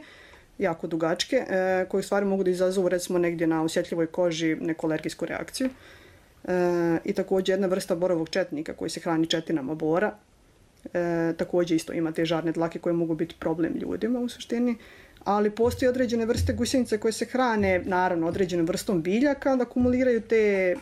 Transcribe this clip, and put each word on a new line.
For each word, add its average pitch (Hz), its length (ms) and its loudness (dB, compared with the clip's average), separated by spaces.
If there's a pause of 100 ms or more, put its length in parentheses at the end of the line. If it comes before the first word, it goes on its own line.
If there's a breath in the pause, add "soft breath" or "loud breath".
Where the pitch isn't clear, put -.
(580 loud breath)
jako 170 300 -2
dugačke, 165 480 0
e, 185 540 2
koje 196 100 0
u 190 40 -4
stvari 202 220 0
mogu 196 180 0
da 180 80 2
izazovu 185 380 2
recimo 180 300 0
negdje 170 280 0
na 160 160 2
osjetljivoj 170 440 -2
koži 165 480 0
neku 165 320 -4
alergijsku 156 380 -4
reakciju. - 440 -4 (760 loud breath)
E, 175 600 2
i 196 80 -2
također 190 400 0
jedna 196 140 0
vrsta 190 280 0
borovog 165 340 0
četnika 160 440 -4
koji 170 160 -6
se 170 100 -8
hrani 165 280 0
četinama 156 480 -2
bora, 165 380 0 (800)
e, 170 440 0
također 175 380 0
isto - 180 -2
ima 160 180 -2
te 165 140 0
žarne 160 260 0
dlake 165 280 -2
koje 175 140 -2
mogu 165 220 0
biti 165 240 -4
problem 160 420 -2
ljudima 226 380 -2
u 240 100 -4
suštini, 240 460 -2 (480 loud breath)
ali 208 260 2
postoje 240 400 0
određene 240 360 0
vrste 233 280 0
gusjenica 233 440 0
koje 220 140 0
se 226 140 -4
hrane, 208 600 2
naravno, 180 420 2
određenom 175 380 0
vrstom 180 360 -2
biljaka, 269 540 2
da 247 80 2
akumuliraju 247 580 2
te 202 600 2